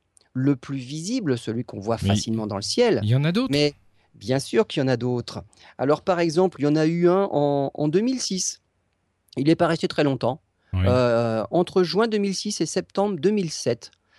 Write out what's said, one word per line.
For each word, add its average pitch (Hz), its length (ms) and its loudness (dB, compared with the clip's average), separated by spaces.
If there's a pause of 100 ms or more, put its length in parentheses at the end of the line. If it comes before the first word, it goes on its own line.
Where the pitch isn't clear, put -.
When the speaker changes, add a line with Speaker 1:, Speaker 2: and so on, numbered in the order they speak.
(320)
Speaker 1:
le 135 240 2
plus 139 220 -10
visible, 156 600 -4
celui 117 260 -6
qu'on - 140 -14
voit 110 240 -4
Speaker 2:
Mais 98 60 0
Speaker 1:
facilement 107 400 -2
dans 104 80 -6
le 95 60 -6
ciel. 226 420 2
Speaker 2:
il 107 60 0
y 123 40 4
en 139 80 2
a 156 80 0
d'autres ? 247 220 -2
Speaker 1:
Mais 147 220 2 (420)
bien 127 240 -2
sûr 220 260 0
qu'il - 140 -4
y - 20 2
en 131 60 0
a 127 80 2
d'autres. 123 480 -4 (340)
Alors, 151 240 2
par 180 160 0
exemple, 170 420 2
il 139 40 0
y - 20 4
en 147 80 4
a 156 120 4
eu 170 220 4
un 196 220 4
en, 143 440 0
en 151 120 -2
deux 160 140 2
mille 247 200 -2
six. - 400 -6 (760)
Il 135 100 -2
n'est 160 80 6
pas 170 140 2
resté 165 180 -2
très - 160 -2
longtemps. 131 380 0 (320)
Speaker 2:
Oui. 92 120 -2
Speaker 1:
Euh, 117 680 2
entre 180 320 2
juin 185 240 0
deux 214 100 0
mille 202 160 -2
six - 260 -6
et 160 60 -2
septembre 190 540 -4
deux 175 100 2
mille 196 220 -2
sept, - 400 -4 (260)